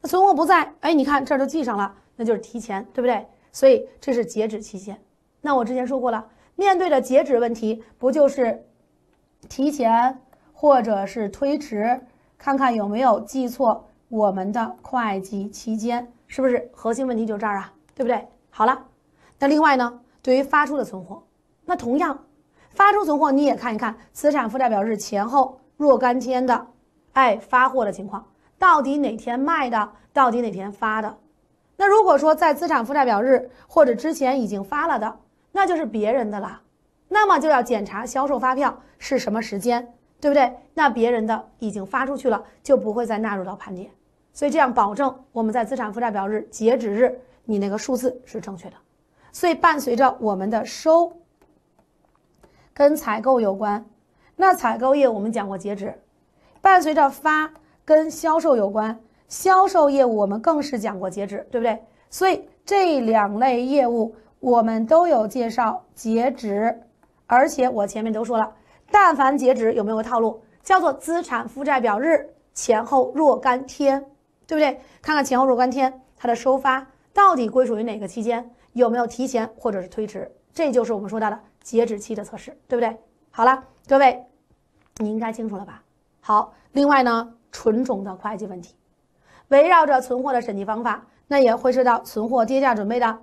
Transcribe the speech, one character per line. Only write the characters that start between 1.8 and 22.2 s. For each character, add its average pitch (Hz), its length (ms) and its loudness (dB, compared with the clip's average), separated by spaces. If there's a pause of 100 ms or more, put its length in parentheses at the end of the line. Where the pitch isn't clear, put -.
那 233 80 -8
就 226 80 0
是 214 80 -2
提 233 180 -14
前， 196 340 -8
对 - 80 -6
不 240 60 0
对？ 226 180 -2 (280)
所 - 160 4
以 - 200 4 (120)
这 269 120 -4
是 233 120 0
截 214 240 -4
止 214 120 -8
期 208 160 -18
限。 196 240 -16 (400)
那 285 140 -2
我 247 100 0
之 240 100 -6
前 254 120 -4
说 262 140 -4
过 240 100 -2
了， 226 160 -6 (300)
面 381 200 2
对 349 140 0
着 269 100 4
截 262 220 2
止 254 160 2
问 233 160 0
题， 226 300 -6 (140)
不 254 120 0
就 285 180 4
是 254 360 -2 (840)
提 277 220 -2
前 247 500 0 (320)
或 269 300 4
者 202 240 -2
是 208 220 -6
推 285 280 -2
迟， 240 440 -4 (360)
看 269 200 -4
看 262 180 0
有 202 140 -4
没 208 100 -4
有 240 220 2
记 254 280 -6
错 240 380 -2 (220)
我 214 240 0
们 190 180 -6
的 226 320 -6
会 214 380 -4
计 196 300 -10
期 - 260 -8
间， 240 360 -6 (140)
是 - 160 -8
不 262 60 2
是 240 240 -2
核 - 200 -6
心 262 140 -4
问 247 100 -4
题 220 80 -2
就 214 140 -6
这 220 80 -6
儿 202 120 -4
啊？ - 140 -14 (220)
对 277 80 -6
不 240 60 -2
对？ 233 180 -2 (240)
好 220 160 0
了， 262 200 -2 (520)
那 277 80 0
另 302 160 4
外 285 140 4
呢， 240 240 -4 (200)
对 254 160 2
于 269 60 2
发 294 240 0
出 294 100 -6
的 247 80 -4
存 190 200 -14
货， - 180 -18 (420)
那 359 120 -4
同 240 200 -2
样 330 280 -4 (460)